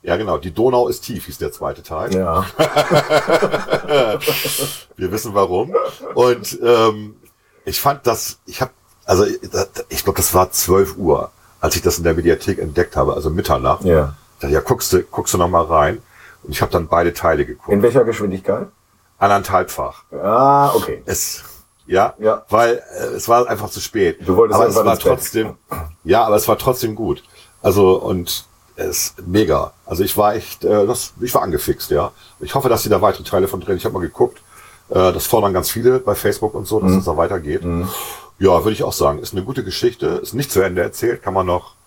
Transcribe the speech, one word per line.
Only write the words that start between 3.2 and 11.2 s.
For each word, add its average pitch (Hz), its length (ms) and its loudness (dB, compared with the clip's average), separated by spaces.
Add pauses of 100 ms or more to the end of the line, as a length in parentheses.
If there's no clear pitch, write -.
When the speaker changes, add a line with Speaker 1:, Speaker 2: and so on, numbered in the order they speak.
Speaker 1:
Wir 92 160 -4
wissen 107 220 -6
warum. 101 400 0 (400)
Und, 123 480 2
ähm, 113 540 2 (480)
ich - 160 -4
fand - 260 0
das, - 400 -2
ich - 140 -12
hab, 131 100 -4 (340)
also, 101 200 4 (640)
ich - 160 -8
glaub, 98 120 0
das - 180 -2
war 92 160 4
zwölf 95 460 2
Uhr, 85 340 0 (300)